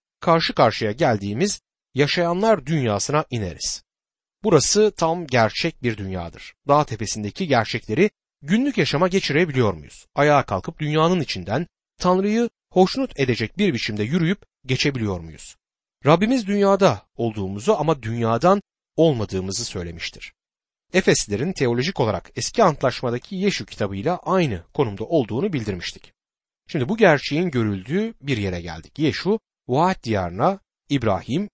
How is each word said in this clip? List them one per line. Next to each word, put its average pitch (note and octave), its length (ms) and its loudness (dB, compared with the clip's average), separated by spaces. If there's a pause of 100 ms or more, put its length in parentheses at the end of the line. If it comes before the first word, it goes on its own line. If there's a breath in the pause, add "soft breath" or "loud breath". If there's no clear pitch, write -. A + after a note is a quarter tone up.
(200)
karşı E3 340 2
karşıya A2+ 380 2
geldiğimiz A#2 680 -2 (320)
yaşayanlar F3 720 2
dünyasına C#3 640 0
ineriz. F#2+ 540 -6 (600)
Burası G#3 540 4
tam E3 300 -2
gerçek B2 560 0
bir A2+ 140 -2
dünyadır. F#2 560 -10 (140)
Dağ D3 160 4
tepesindeki G#2+ 640 -6
gerçekleri B2 600 0 (320)
günlük A3+ 360 0
yaşama E3 300 2
geçirebiliyor D3 680 0
muyuz? D2 320 -18 (100)
Ayağa C#3+ 300 4
kalkıp - 340 -6
dünyanın D#3 400 0
içinden G#2 480 -4 (300)
Tanrı'yı G#3 520 0 (220)
hoşnut F#3 480 2
edecek A#2 380 -2
bir F#3+ 160 2
biçimde G#2+ 300 -4
yürüyüp E3 380 0 (240)
geçebiliyor B2 540 -2
muyuz? E2 360 -18 (500)
Rabbimiz G3+ 420 4
dünyada G3 680 2
olduğumuzu G#2+ 580 -2
ama D3+ 300 0
dünyadan A#2 580 2 (340)
olmadığımızı G#2+ 680 0
söylemiştir. - 680 -12 (600)
Efeslilerin E3+ 600 0
teolojik B2+ 460 -2
olarak G#2 360 -2
Eski - 280 0
Antlaşma'daki C3 720 0
Yeşu F#3 300 -2
kitabıyla G#2 520 -4
aynı D3+ 460 0 (100)
konumda A2 300 -2
olduğunu C#3+ 500 0
bildirmiştik. G2+ 600 -6 (540)
Şimdi A#2+ 220 -2
bu A3 80 -2
gerçeğin E3+ 540 2
görüldüğü B2 720 -2
bir C#3 160 -4
yere F#2 240 -4
geldik. E2 380 -12
Yeşu, D#3+ 400 0 (280)
vaat E3 360 0
diyarına G#2+ 560 -2 (300)
İbrahim, B2+ 640 -2